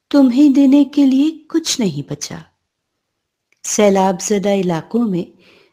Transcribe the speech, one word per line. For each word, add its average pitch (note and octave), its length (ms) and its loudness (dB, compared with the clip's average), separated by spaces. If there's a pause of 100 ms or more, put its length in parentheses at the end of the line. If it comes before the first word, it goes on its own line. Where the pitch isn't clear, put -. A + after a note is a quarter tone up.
(120)
तुम्हें C4+ 420 4
देने C#4 320 4
के C#4+ 200 0
लिए C4+ 260 2
कुछ - 480 -6
नहीं D3 300 -4
बचा। D#3+ 360 -14 (1160)
सैलाब G3 560 0
ज़दा G3+ 320 -4
इलाकों F3+ 480 -4
में G3 340 -6 (400)